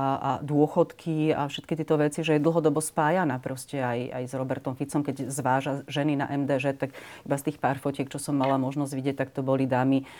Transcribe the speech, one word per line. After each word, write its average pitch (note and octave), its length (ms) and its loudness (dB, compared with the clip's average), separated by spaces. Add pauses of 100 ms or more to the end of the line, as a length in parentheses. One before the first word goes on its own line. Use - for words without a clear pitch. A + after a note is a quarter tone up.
(140)
a C3+ 240 -2
dôchodky D3+ 960 2
a C#3 160 -2
všetky - 240 -6
tieto D#3 240 0
veci, D3 240 2
že D#3 160 4
je D3 80 2
dlhodobo D#3 320 4
spájaná D#3 640 0
proste C3 400 -6
aj, B2 320 -2
aj B2+ 160 -6
s - 80 -10
Robertom C3 400 -4
Ficom. C#3+ 240 -2
Keď C3+ 240 -4
zváža C3+ 640 0
ženy D3 240 0
na C#3 160 -2
M C#3+ 160 -2
D C#3+ 160 2
Ž, C#3 160 2
tak C3+ 160 -4 (320)
iba C#3+ 80 0
z C#3 160 -2
tých D3 80 -8
pár C#3 240 0
fotiek, C#3 240 -2
čo C#3 160 -8
som D3 160 0
mala C3+ 160 4
možnosť C3+ 400 0
vidieť, C3+ 240 -2
tak C3 160 -2
to C#3 80 -4
boli C3+ 240 2
dámy C3+ 400 2 (140)